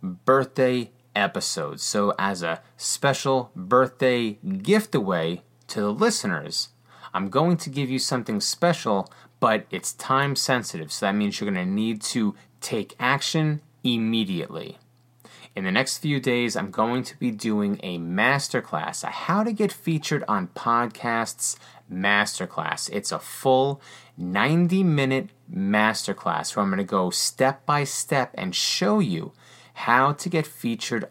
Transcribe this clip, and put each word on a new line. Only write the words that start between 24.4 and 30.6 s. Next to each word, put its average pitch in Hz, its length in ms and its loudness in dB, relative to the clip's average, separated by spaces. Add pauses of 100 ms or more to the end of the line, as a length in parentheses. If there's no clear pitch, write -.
masterclass 98 1040 0
where 104 80 2
I'm 98 60 0
gonna 98 140 0
go 92 260 0
step - 560 0
by 147 180 0
step 139 520 -2
and 156 200 -6
show 208 440 0
you 165 340 -2 (460)
how 131 320 4
to 143 160 -6
get 165 180 0
featured 113 640 -4